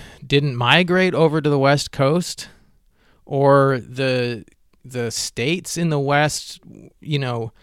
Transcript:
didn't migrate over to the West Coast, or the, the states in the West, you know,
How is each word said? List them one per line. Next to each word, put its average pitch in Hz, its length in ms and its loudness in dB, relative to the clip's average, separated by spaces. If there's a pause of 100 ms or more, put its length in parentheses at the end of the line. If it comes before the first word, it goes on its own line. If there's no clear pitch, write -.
(240)
didn't 139 300 0
migrate 170 600 2
over 156 260 2
to 147 100 0
the 143 80 2
West 139 320 2
Coast, 151 580 -2 (760)
or 139 560 4
the, 123 640 -4 (400)
the 123 260 -6
states - 640 -4
in 170 140 -2
the 147 80 0
West, 143 640 -2 (400)
you 147 180 -4
know, 120 340 -6 (100)